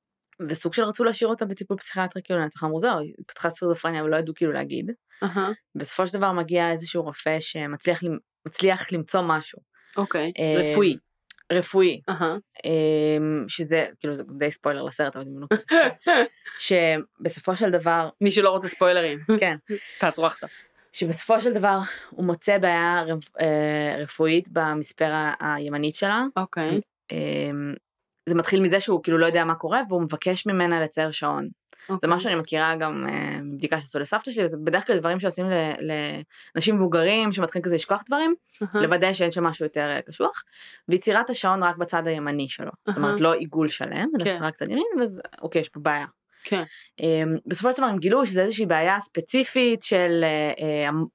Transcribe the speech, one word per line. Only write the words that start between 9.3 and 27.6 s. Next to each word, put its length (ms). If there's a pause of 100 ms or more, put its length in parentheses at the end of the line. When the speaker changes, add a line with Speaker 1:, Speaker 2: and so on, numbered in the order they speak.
Speaker 2:
אוקיי. 420
Speaker 1:
אמ, 200
Speaker 2:
רפואי. 380 (560)
Speaker 1:
רפואי. 560
Speaker 2:
אהה. 280 (280)
Speaker 1:
אמ, 840
שזה, 380 (140)
כאילו, 140
זה 80 (160)
די 120
ספוילר 320
לסרט, 340
אבל 80
אני 160
לא 60
Speaker 2:
<laughs> 100
Speaker 1:
חושבת. 720 (920)
שבסופו 360
של 140
דבר 380 (120)
Speaker 2:
מי 100
שלא 200
רוצה 180
ספוילרים. 500 (220)
Speaker 1:
כן. 160 (120)
Speaker 2:
<laughs> 320
תעצרו 260
עכשיו. 220 (440)
Speaker 1:
שבסופו 480
של 120
דבר 260 (320)
הוא 140
מוצא 340
בעיה 480
רפ-, 340
אה, 580
רפואית 540
במספר 600
ה-, 420
הימנית 400
שלה. 300 (120)
Speaker 2:
אוקיי. 440 (320)
Speaker 1:
אמ, 640 (540)